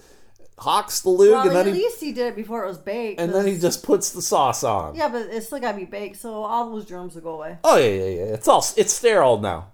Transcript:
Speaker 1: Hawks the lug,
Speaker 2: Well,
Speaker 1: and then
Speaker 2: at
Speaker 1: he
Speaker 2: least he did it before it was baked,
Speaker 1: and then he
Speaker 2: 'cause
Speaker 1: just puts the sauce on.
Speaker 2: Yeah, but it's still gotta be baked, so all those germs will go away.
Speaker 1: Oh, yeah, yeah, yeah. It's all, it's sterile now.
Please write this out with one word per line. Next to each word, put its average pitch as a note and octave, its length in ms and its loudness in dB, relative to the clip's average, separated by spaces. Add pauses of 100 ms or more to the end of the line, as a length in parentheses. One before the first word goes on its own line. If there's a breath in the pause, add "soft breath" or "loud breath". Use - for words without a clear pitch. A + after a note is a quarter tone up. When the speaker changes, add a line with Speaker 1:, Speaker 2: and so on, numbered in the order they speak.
(580 soft breath)
Speaker 1:
Hawks F3+ 420 0
the F#3+ 100 2
lug, G3 200 8
Speaker 2:
Well, A#3+ 120 6
Speaker 1:
and C4 100 4
then C4+ 160 4
Speaker 2:
at G3+ 60 2
Speaker 1:
he F#4 80 0
Speaker 2:
least A#4 180 -2
he D4 120 -6
did A#3+ 160 -2
it G#3 80 -8
before A3 280 -8
it - 20 -4
was F#3 120 -8
baked, G#3 420 -6
Speaker 1:
and E3+ 140 -2
then G3 120 2
he G3 60 2
Speaker 2:
'cause F3 100 -6
Speaker 1:
just F3 200 0
puts G3 280 2
the F3+ 120 -10
sauce C#3+ 420 0
on. F#2+ 300 -2
Speaker 2:
Yeah, D#4 140 -2
but A#3 180 -6
it's G#3+ 200 -10
still C#4 140 -10
gotta A3+ 160 -4
be F#3+ 80 -10
baked, G3+ 360 -12
so A3 220 -10
all A#3 280 -4
those G#3+ 160 -10
germs F3+ 280 -12
will E3 80 -16
go E3 120 -10
away. D#3+ 280 -12
Speaker 1:
Oh, D4+ 140 6
yeah, D#3 140 6
yeah, F#2+ 140 0
yeah. F#2 180 -4 (120)
It's - 140 -8
all, - 160 0 (120)
it's G#3+ 160 2
sterile D#3+ 460 2
now. F#2 360 -6